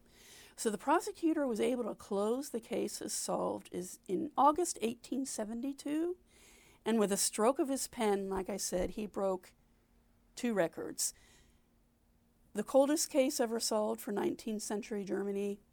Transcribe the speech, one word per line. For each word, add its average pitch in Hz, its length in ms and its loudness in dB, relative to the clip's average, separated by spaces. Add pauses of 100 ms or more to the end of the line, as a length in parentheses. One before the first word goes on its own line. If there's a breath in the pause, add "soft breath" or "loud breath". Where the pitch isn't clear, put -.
(560 loud breath)
So - 140 -2
the 202 80 -4
prosecutor 311 680 2
was 226 140 0
able 240 240 2
to 202 120 -4
close 226 540 0
the 226 100 -4
case 208 420 -4
as 214 100 -6
solved 190 600 -2
is 180 260 -8 (100)
in 190 300 -2
August 302 420 4
eighteen 247 460 -4
seventy-two, 277 920 -4 (720 soft breath)
and 226 120 4
with 202 140 4
a 190 60 0
stroke 233 400 2
of 320 100 0
his 269 200 -2
pen, 196 420 0
like 190 180 -2
I 202 80 -4
said, 185 340 -2
he 214 140 -6
broke 196 480 -2 (840)
two 233 180 0
records. - 580 0 (1400 soft breath)
The 202 80 -2
coldest 285 480 4
case 262 300 2
ever 233 180 0
solved 220 420 0
for - 120 -6
nineteenth 208 500 -2
century 208 400 -4
Germany, 202 560 -2 (140)